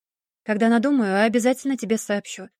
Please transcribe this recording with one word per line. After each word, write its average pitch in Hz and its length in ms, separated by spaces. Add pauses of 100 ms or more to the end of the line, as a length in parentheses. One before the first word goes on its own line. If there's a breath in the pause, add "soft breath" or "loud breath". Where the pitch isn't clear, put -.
(440)
«Когда 214 240
надумаю, 226 560
обязательно 247 520
тебе 220 220
сообщу. 202 500 (120)